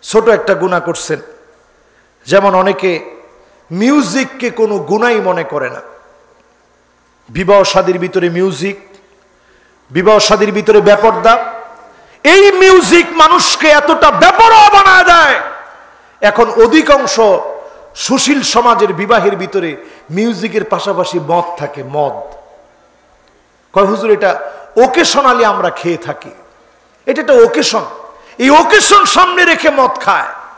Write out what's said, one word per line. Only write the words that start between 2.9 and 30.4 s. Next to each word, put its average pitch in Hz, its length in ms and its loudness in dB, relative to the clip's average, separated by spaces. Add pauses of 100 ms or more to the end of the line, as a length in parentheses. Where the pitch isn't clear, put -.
মিউজিককে 240 800 -2
কোনো 208 280 -4
গুনাহই 214 420 -2
মনে 175 240 -4
করে 131 260 -8
না। - 100 -16 (1500)
বিবাহ 190 340 2
শাদীর 185 360 -2
ভিতরে 180 300 -4
মিউজিক, 180 520 -4 (1120)
বিবাহ 185 280 2
শাদীর 202 340 0
ভিতরে 208 280 2
বেপর্দা, 220 640 2 (760)
এই 392 300 4
মিউজিক 359 580 4
মানুষকে 320 580 2
এতটা 302 420 2
বেপরোয়া 415 600 4
বানায় 381 340 4
দেয়। 320 360 2 (800)
এখন 214 300 0
অধিকাংশ 247 680 2 (760)
সুশীল 269 480 -2
সমাজের 220 500 0
বিবাহের 196 440 -2
ভিতরে 170 400 -8 (340)
মিউজিকের 208 540 -4
পাশাপাশি 185 540 -4
মদ 170 400 -4
থাকে, 143 240 -12
মদ। 139 520 -8 (1400)
কয়, 190 120 2
"হুজুর, 208 260 -4
এটা 202 400 -2 (340)
occasionally 262 600 0
আমরা 196 260 -2
খেয়ে 170 260 -6
থাকি, - 340 -14 (760)
এটা 262 140 -4
একটা 285 120 -2
occasion, 233 520 2 (540)
এই 262 120 0
occasion 392 540 4
সামনে 359 400 0
রেখে 320 260 0
মদ 269 200 0 (100)
খায়।" 175 260 -2 (320)